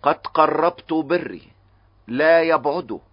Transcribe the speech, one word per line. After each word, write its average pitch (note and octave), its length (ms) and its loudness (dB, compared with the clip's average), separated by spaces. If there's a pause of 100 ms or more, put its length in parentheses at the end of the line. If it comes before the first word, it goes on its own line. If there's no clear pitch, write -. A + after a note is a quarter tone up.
قد - 240 -2
قربت D#3 640 0
بري D3+ 500 -4 (640)
لا D#3 340 2
يبعد D3 580 -2 (120)